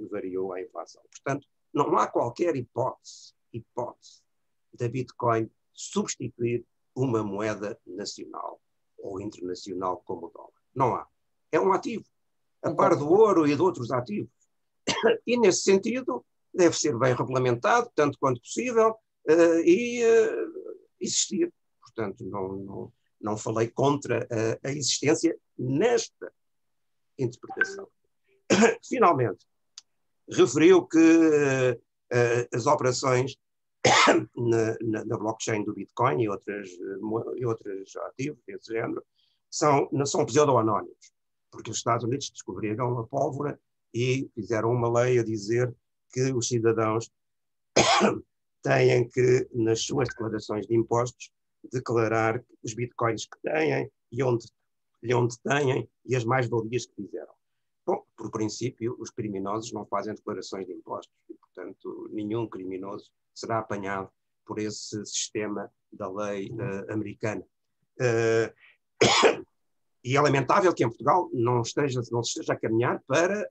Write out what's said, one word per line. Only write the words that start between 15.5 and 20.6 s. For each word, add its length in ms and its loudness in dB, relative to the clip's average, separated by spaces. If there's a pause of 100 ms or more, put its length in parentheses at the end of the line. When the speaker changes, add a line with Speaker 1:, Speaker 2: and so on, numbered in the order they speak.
Speaker 1:
sentido, 640 0 (280)
deve 220 4
ser 220 0
bem 180 2
regulamentado, 800 0
tanto 240 2
quanto 220 0
possível, 540 2 (320)
eh, 380 6
e, 380 4
eh, 420 4 (540)